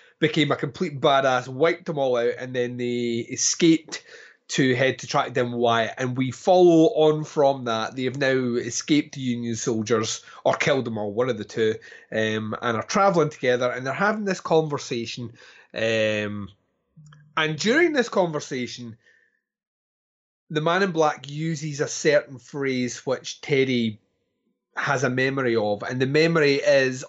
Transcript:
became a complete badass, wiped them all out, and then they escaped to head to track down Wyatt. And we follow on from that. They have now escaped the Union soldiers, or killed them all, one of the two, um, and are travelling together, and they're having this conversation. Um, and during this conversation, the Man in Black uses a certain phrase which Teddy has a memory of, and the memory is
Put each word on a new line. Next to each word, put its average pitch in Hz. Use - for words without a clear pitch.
became 151
a -
complete 147
badass, 135
wiped 160
them 160
all 131
out, 120
and 127
then 123
they 120
escaped -
to 131
head 127
to -
track 131
down 123
Wyatt. 117
And 127
we 127
follow 175
on 156
from 139
that. 110
They 131
have 127
now 131
escaped 143
the 139
Union 120
soldiers, 110
or 131
killed 135
them 113
all, 104
one 123
of 113
the 104
two, 110
um, 110
and 117
are 110
travelling 185
together, 123
and 123
they're 135
having 208
this 185
conversation. 127
Um, 107
and 156
during 302
this 247
conversation, 127
the 151
Man 170
in 196
Black 151
uses 151
a 147
certain 143
phrase 127
which -
Teddy 127
has 139
a 127
memory 131
of, 104
and 127
the 131
memory 151
is 135